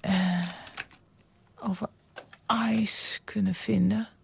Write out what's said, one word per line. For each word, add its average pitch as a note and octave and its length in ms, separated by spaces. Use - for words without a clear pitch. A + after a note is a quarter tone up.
eh, F3+ 480
over F#3+ 280
eyes A3+ 760
kunnen F#3+ 300
vinden. G#3 540